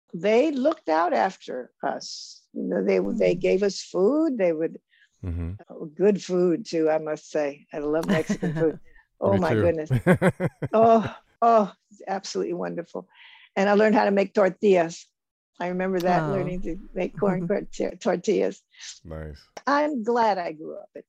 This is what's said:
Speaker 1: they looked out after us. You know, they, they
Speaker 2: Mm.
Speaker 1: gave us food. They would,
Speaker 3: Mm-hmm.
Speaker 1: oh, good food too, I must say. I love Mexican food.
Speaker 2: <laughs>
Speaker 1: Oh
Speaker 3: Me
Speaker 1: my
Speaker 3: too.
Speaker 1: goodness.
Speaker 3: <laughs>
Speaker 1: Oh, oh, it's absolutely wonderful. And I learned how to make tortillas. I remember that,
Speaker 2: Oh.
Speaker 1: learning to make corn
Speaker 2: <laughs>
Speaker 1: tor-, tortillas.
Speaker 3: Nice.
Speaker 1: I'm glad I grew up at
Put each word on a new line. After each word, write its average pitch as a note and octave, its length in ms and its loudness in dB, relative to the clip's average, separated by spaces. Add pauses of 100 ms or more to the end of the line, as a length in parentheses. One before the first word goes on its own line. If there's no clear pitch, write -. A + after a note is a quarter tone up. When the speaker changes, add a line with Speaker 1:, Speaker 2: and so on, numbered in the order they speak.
(140)
Speaker 1:
they A3 360 2
looked C#4+ 380 -2
out D#4+ 240 2
after F#3 580 -4 (120)
us. - 600 -8 (120)
You A2 80 -6
know, F#3 200 -2
they, F#3+ 160 2
they F#3 360 0
Speaker 2:
Mm. F3 60 -6
Speaker 1:
gave F#3 220 0
us G3+ 200 -4
food. C#4+ 560 0
They F3+ 140 2
would, D#3+ 260 -4 (460)
Speaker 3:
Mm-hmm. E2+ 280 -6 (180)
Speaker 1:
oh, - 160 -12 (100)
good F#3+ 260 2
food F3+ 420 0
too, D#3+ 240 0
I D#3 100 2
must D#3 320 -8
say. D3 420 -4
I D#3+ 60 -8
love D3+ 280 -2
Mexican E3+ 480 -2
food. D#3+ 300 0
Speaker 2:
<laughs> - 60 -20 (300)
Speaker 1:
Oh G3 120 2
Speaker 3:
Me G3 80 2
Speaker 1:
my D#3+ 140 2
Speaker 3:
too. G#2+ 80 2
Speaker 1:
goodness. D#3+ 280 0
Speaker 3:
<laughs> D3+ 840 2
Speaker 1:
Oh, A3+ 420 4 (240)
oh, A3+ 320 4 (180)
it's G3+ 160 -20
absolutely F#3+ 480 -6
wonderful. F3 540 -8 (480)
And G3 120 2
I G#3 40 4
learned G#3+ 220 6
how G#3 100 4
to G#3 60 2
make G3 240 0
tortillas. F#3 720 2 (520)
I F3 100 -4
remember F#3 320 -2
that, F3 240 2
Speaker 2:
Oh. D3 80 -2
Speaker 1:
learning F3+ 300 -4
to F3 140 -6 (180)
make - 240 -6
corn F#3 300 0
Speaker 2:
<laughs> - 280 -4
Speaker 1:
tor-, - 220 -4
tortillas. F#3 640 0 (420)
Speaker 3:
Nice. D#2 360 -12 (260)
Speaker 1:
I'm C#4+ 360 0
glad A3+ 360 0
I E3+ 140 -6
grew D3+ 240 -12
up - 200 -18
at - 120 -18